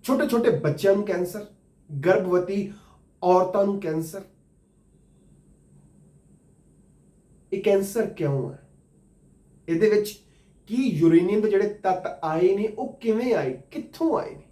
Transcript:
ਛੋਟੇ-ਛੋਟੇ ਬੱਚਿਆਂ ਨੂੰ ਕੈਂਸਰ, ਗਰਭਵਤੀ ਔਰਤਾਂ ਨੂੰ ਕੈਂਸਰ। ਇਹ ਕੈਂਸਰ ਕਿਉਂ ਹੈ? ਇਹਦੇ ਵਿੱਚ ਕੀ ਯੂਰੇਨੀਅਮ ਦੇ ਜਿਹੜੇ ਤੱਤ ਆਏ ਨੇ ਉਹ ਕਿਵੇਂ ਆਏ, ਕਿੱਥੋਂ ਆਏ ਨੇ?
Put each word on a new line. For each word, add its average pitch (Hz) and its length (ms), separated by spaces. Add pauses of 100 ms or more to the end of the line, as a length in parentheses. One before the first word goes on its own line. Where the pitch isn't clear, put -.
ਛੋਟੇ-ਛੋਟੇ 233 460
ਬੱਚਿਆਂ 156 460
ਨੂੰ 202 100
ਕੈਂਸਰ, 180 400 (600)
ਗਰਭਵਤੀ 185 680 (500)
ਔਰਤਾਂ 185 420
ਨੂੰ 196 160
ਕੈਂਸਰ। 160 400 (3250)
ਇਹ 190 100
ਕੈਂਸਰ 202 420
ਕਿਉਂ 139 460
ਹੈ? - 80 (1080)
ਇਹਦੇ 180 200
ਵਿੱਚ 208 300 (480)
ਕੀ 220 80
ਯੂਰੇਨੀਅਮ 180 680
ਦੇ 208 80
ਜਿਹੜੇ 202 200
ਤੱਤ - 540
ਆਏ 180 340
ਨੇ 214 100
ਉਹ - 260
ਕਿਵੇਂ 233 400
ਆਏ, 135 280 (100)
ਕਿੱਥੋਂ - 480
ਆਏ - 160
ਨੇ? - 160